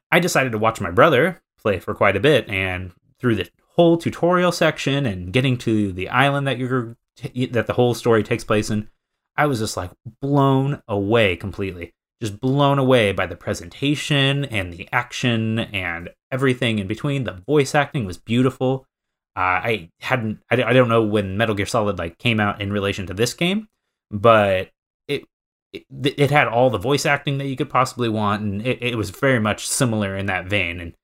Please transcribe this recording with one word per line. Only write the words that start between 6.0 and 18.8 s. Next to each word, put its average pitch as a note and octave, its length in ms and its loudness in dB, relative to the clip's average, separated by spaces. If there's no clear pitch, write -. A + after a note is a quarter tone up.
island C#3 360 2
that B2+ 120 -4
you're B2 380 -4
t-, B2+ 300 -6
that A#2 200 -2
the - 60 -2
whole B2 220 2
story A2+ 280 2
takes A2+ 220 -4
place G#2+ 260 0
in, G#2 180 -4
I D3 60 4
was C#3 140 0
just, G#2+ 180 -4
like, F2+ 140 -8
blown C#3 680 2
away G2+ 480 2
completely. F2+ 560 -8
Just G2+ 180 -8
blown C#3 380 2
away B2+ 340 4
by F#2 140 -2
the F2 100 -10
presentation C#3 1120 -2
and F#2+ 260 -4
the F2+ 200 -16
action A2+ 640 -2
and F2+ 500 -6
everything B2+ 460 0
in G2 80 -4
between. C3+ 380 -4
The F#2 220 -10
voice C#3+ 280 2
acting C#3 320 0
was F2+ 100 -8
beautiful. B2+ 720 0